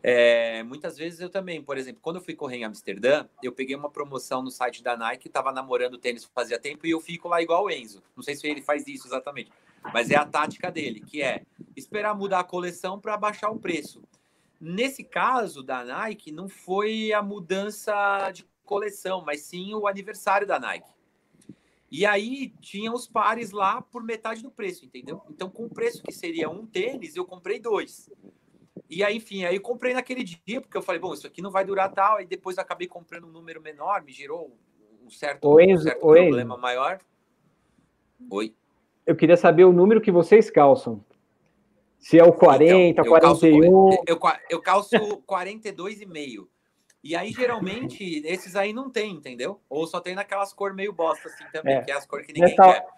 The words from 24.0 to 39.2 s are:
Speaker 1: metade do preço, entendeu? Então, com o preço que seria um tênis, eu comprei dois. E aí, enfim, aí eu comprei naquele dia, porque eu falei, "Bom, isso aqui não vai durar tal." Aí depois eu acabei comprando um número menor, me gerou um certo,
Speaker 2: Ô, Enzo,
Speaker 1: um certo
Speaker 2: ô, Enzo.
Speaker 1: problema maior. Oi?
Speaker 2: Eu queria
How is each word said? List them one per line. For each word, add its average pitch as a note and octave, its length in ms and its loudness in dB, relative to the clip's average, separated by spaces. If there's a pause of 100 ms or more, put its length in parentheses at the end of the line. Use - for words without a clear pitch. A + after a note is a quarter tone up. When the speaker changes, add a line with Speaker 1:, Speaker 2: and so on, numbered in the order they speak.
Speaker 1:
metade A3+ 380 -10
do C4 80 -20
preço, F3+ 340 -14
entendeu? C#3 360 -18 (100)
Então, F#3+ 200 -14
com A3+ 140 -16
o - 60 -16
preço A#3 320 -8
que - 100 -14
seria E3 360 -8
um G3 180 -14
tênis, G#3+ 500 -10
eu F3+ 80 -8
comprei F#3 360 -10
dois. G#3 500 -8 (800)
E E3+ 140 -6
aí, G#3+ 120 -2
enfim, G3 280 -10
aí F3+ 120 -2
eu G3 40 -6
comprei B3 340 -6
naquele B3+ 280 -8
dia, F#3+ 380 -12
porque - 160 -16
eu F3+ 60 -6
falei, E3 180 -6
"Bom, E3+ 140 -10
isso - 120 -18
aqui - 160 -20
não G3 80 -12
vai F#3+ 140 -2
durar F#3+ 280 -4
tal." G#3 240 0
Aí F#3 100 -12
depois F#3 300 -10
eu F#3+ 60 -8
acabei F3+ 240 -12
comprando E3+ 400 -20
um E3 40 -20
número E3 300 -20
menor, D#3 440 -8
me - 80 -20
gerou C#3 440 -14 (480)
um - 60 -20
certo, C#3+ 380 -4
Speaker 2:
Ô, D3+ 120 10
Enzo, F3+ 220 6
Speaker 1:
um - 60 -6
certo - 180 -2
Speaker 2:
ô, D#3 100 10
Enzo. F3+ 100 8
Speaker 1:
problema B2 300 0
maior. B2+ 420 -4 (1300)
Oi? G#2+ 240 -8 (520)
Speaker 2:
Eu D#3+ 80 2
queria E3 220 6